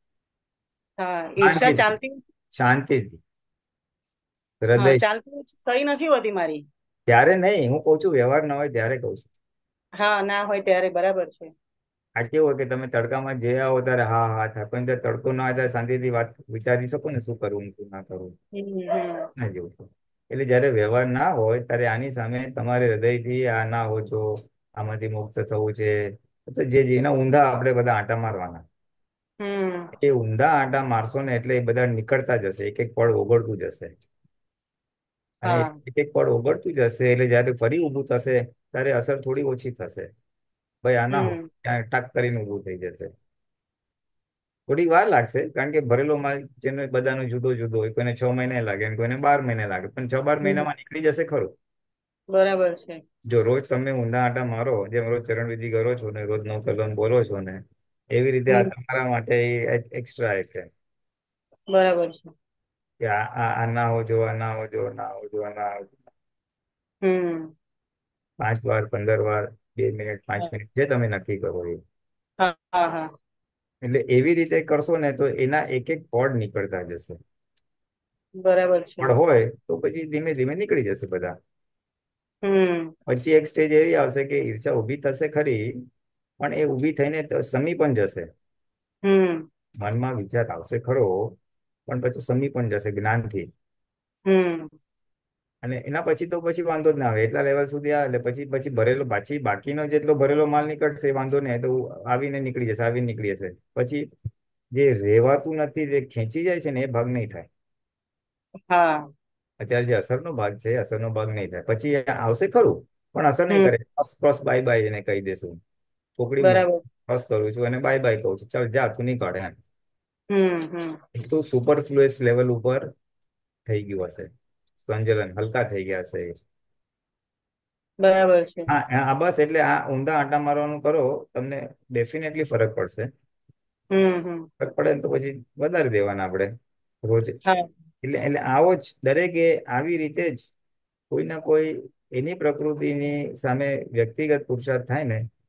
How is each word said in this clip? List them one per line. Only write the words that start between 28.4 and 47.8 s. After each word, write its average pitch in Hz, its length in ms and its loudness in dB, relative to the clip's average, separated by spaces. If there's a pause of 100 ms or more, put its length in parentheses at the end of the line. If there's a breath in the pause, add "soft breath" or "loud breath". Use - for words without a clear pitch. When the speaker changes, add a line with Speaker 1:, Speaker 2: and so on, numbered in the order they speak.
Speaker 1:
હમ. 190 560 -4
Speaker 2:
એ 143 140 2
ઊંધા 117 400 2
આંટા 135 320 2
મારશો 120 380 -2
ને 135 140 -2
એટલે 123 200 -2
એ 120 80 2
બધા 120 260 2
નીકળતા 120 520 0
જશે, 98 240 -4
એક 104 140 -6
એક 117 140 -2
પળ 117 240 4
ઓગળતું 110 440 2
જશે. 87 280 -10 (1500)
અને 175 160 2
Speaker 1:
હા. 151 240 -2
Speaker 2:
એક 127 140 -12
એક 147 120 2
પળ 139 220 4
ઓગળતું 123 440 0
જશે 127 300 2
એટલે 123 220 4
જ્યારે 120 280 4
ફરી 120 260 0
ઊભું 139 260 -2
થશે 127 300 0 (300)
ત્યારે 135 260 -2
અસર 123 260 0
થોડી 131 280 -4
ઓછી 127 260 -4
થશે. 90 320 -12 (800)
ભાઈ 127 100 4
આ 120 120 2
ના 139 140 0
હોય, 170 180 0
Speaker 1:
હમ. 165 80 -12
Speaker 2:
ત્યાં 120 360 -4
ટક 123 320 -2
કરીને 120 280 0
ઊભું 101 220 -8
થઈ 92 140 -10
જશે. 90 300 -10 (1600)
થોડી 160 180 2
વાર 180 220 6
લાગશે, 143 400 2
કારણ 143 220 -4
કે 151 100 0
ભરેલો 135 360 2
માલ 139 320 -4 (100)
જેને 135 280 -4
બધાનો 131 380 -2
જુદો 123 300 -2
જુદો 113 240 -4
હોય, 110 140 -2